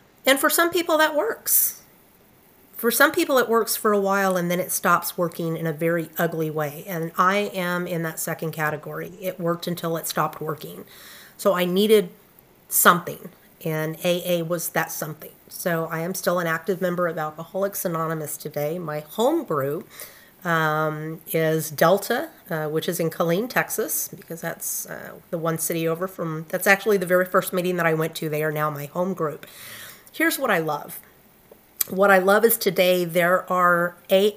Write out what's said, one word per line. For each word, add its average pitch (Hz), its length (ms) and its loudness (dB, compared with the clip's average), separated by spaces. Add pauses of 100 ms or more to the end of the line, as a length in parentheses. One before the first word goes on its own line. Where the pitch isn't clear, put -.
(260)
And 277 140 6
for 302 100 4
some 339 200 2
people, 339 300 0
that 302 160 4
works. - 600 0 (1000)
For 233 140 0
some 285 200 6
people, 302 260 2
it 233 120 2
works 220 260 2
for 214 160 2
a 202 80 4
while, 196 380 2
and 175 120 0
then 175 120 0
it 180 100 -4
stops - 460 0
working 170 400 -2
in 165 100 -2
a 160 60 -2
very 165 440 -2
ugly 165 320 -2
way. 151 380 -4
And 165 300 -4
I 202 360 2
am 180 320 -2
in 165 180 -4
that 160 180 -6
second 160 300 -6
category. 151 680 -6
It 185 180 -6
worked 170 300 -2
until 170 300 -4
it 156 100 -6
stopped 156 320 -2
working. 165 460 -10 (500)
So 190 200 2
I 180 100 2
needed 196 420 6 (640)
something, - 600 4 (340)
and 160 400 -4
A 175 340 0
A 165 40 -2
was 165 260 -4
that - 240 -2
something. - 400 -10 (160)
So 165 420 -4
I 160 80 -4
am 180 160 -4
still 180 240 0
an 170 80 0
active 170 320 -2
member 180 280 0
of 160 100 -4
Alcoholics 165 680 -6
Anonymous 160 540 -4
today. 151 420 -4
My 151 220 -6
home 262 420 0
group, 143 420 -4 (600)
um, 156 760 -2 (140)
is 160 360 0
Delta, 202 600 2 (200)
uh, 156 180 -4
which 160 200 -2
is 170 100 -4
in 165 120 0
Killeen, 185 400 0
Texas, - 580 -4
because 170 320 -14
that's, - 460 -8
uh, - 300 -14 (160)
the 175 60 -6
one 165 200 -2
city 165 280 -2
over 165 220 -2
from, 160 400 -8
that's 180 180 -4
actually 202 300 4
the 180 100 0
very 180 200 4
first 185 260 0
meeting 180 240 0
that 170 100 0
I 160 80 4
went 160 220 -2
to. 160 140 -4
They 151 120 -2
are 156 120 -2
now 151 160 0
my 143 160 -8
home 180 280 -4
group. 156 320 -6 (680)
Here's 311 260 0
what 262 100 -2
I 180 100 2
love. 151 420 -6 (880)
What 196 220 4
I 190 80 8
love 202 260 4
is 226 100 6
today 180 480 2
there 175 480 2
are 175 440 4 (160)
A 196 260 6